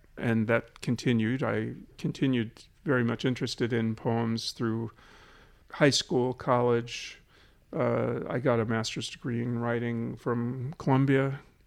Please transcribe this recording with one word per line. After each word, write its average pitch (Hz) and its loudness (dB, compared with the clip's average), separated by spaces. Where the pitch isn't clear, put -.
And 113 2
that 117 0
continued. 120 0
I 113 -2
continued 131 -2
very 127 4
much 117 -2
interested 123 -2
in 113 0
poems 113 -2
through 113 -4
high 147 6
school, 127 0
college. 123 0
Uh, 120 0
I 131 -2
got 123 2
a 110 2
master's 113 -2
degree 120 -4
in 120 -2
writing 117 -2
from 123 -4
Columbia, 135 4